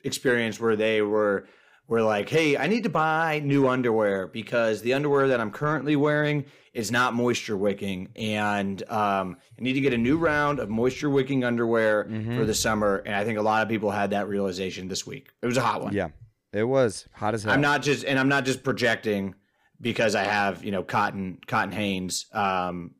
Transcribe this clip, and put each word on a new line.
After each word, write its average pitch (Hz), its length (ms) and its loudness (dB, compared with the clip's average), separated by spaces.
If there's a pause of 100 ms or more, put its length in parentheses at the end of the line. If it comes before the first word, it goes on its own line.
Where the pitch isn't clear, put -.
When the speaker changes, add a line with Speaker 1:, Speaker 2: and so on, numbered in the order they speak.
Speaker 1:
experience 117 560 0
where 113 160 2
they 110 240 2
were, 104 460 2 (420)
were 113 120 2
like, 104 260 2
"Hey, 151 300 4
I 131 100 0
need 214 160 0
to 214 60 -2
buy 160 520 0
new 139 280 4
underwear 110 580 2
because 110 540 0
the 120 120 0
underwear 139 360 2
that 123 100 2
I'm 107 120 -2
currently 147 440 0
wearing 147 480 2 (300)
is 107 180 -4
not 123 220 2
moisture 117 420 0
wicking, 98 640 -2
and, 104 720 -2
um, 98 460 0 (200)
I - 40 -12
need 123 100 -2
to 135 80 0
get 135 140 2
a 120 40 0
new 131 200 2
round 147 420 2
of 110 100 -6
moisture 127 400 0
wicking 135 360 0
underwear 113 580 2
Speaker 2:
Mm-hmm. 110 340 -6
Speaker 1:
for 113 60 0
the 110 100 0
summer." 104 520 0
And 104 100 -4
I 101 80 0
think 110 140 -2
a 107 40 -2
lot 107 220 2
of 101 60 -2
people 107 200 0
had 101 200 0
that 101 180 -2
realization 95 640 -4
this 90 180 -6
week. - 220 -14 (120)
It - 40 -6
was 120 100 0
a 127 60 2
hot 110 200 -2
one. 107 120 -6
Speaker 2:
Yeah. 92 160 -2 (480)
It 107 100 2
was 127 460 0
hot 107 200 -2
as 107 100 -6
hell. 107 100 0
Speaker 1:
I'm 139 80 2
not 143 200 2
just, 131 240 0
and 135 140 0
I'm 135 100 2
not 139 160 2
just 131 180 -2
projecting 110 720 0 (440)
because 113 360 0
I 101 80 0
have, 101 420 0
you 104 60 -4
know, 92 120 -2
cotton, 98 640 -4
cotton 104 260 -2
Hanes, 95 600 -4
um, 90 680 -2